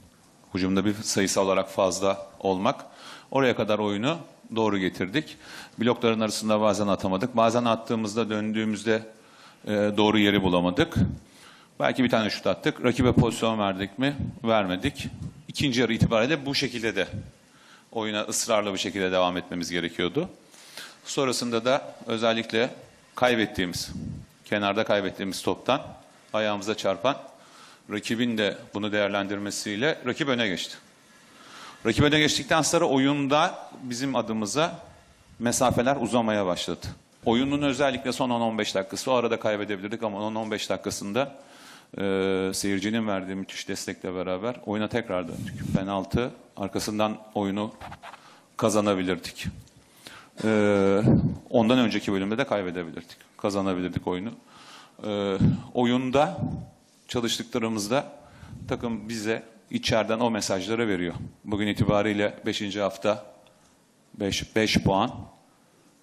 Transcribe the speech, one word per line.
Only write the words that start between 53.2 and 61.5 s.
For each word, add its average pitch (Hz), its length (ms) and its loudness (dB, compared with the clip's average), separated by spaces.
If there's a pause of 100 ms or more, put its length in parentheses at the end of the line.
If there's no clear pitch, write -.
Kazanabilirdik 95 720 -2
oyunu. 92 220 -4 (800)
E, 101 300 0 (360)
oyunda 127 640 2 (720)
çalıştıklarımızda 113 1040 -2 (540)
takım 117 420 -6
bize 110 340 -2 (280)
içeriden 113 480 2
o 120 120 2
mesajları 107 560 -2
veriyor. 87 260 -2 (320)
Bugün 104 220 -2